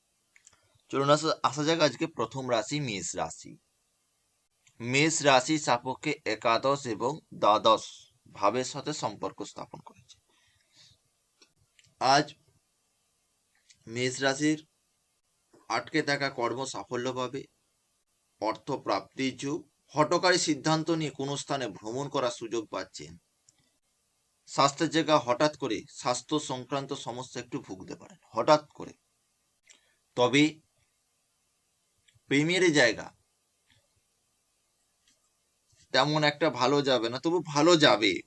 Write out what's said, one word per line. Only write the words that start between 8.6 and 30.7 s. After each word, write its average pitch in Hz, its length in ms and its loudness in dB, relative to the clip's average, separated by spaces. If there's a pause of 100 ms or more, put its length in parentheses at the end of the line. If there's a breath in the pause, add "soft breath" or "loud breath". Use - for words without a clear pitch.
সাথে 143 280 -8
সম্পর্ক 101 500 -8
স্থাপন - 380 -16
করেছে। - 360 -20 (1800 soft breath)
আজ 143 340 4 (1500)
মেষ 127 360 -4
রাশির 147 440 0 (1000)
আটকে 123 340 -2
থাকা 139 280 -2
কর্ম 123 340 -4
সাফল্য 123 480 -6
পাবে, 127 300 -6 (960)
অর্থ 107 300 -4
প্রাপ্তির 110 680 -4
যোগ, 143 340 -8 (240)
হঠকারী 175 440 2
সিদ্ধান্ত 156 520 0
নিয়ে 156 200 -2
কোনো 139 260 -6
স্থানে 135 320 -6
ভ্রমণ 113 400 -8
করার 131 220 -2
সুযোগ 113 360 -6
পাচ্ছেন। 85 520 -12 (1300)
স্বাস্থ্যের 147 420 0
জায়গা 151 280 2
হঠাৎ 151 380 0
করে 110 220 -4 (120)
স্বাস্থ্য 143 500 -4
সংক্রান্ত 135 520 -6
সমস্যা 127 480 -10
একটু 123 200 -10
ভুগতে 92 360 -14
পারেন - 220 -20 (160)
হঠাৎ 110 340 4
করে। - 240 -16 (1200 soft breath)
তবে 123 260 4 (1800)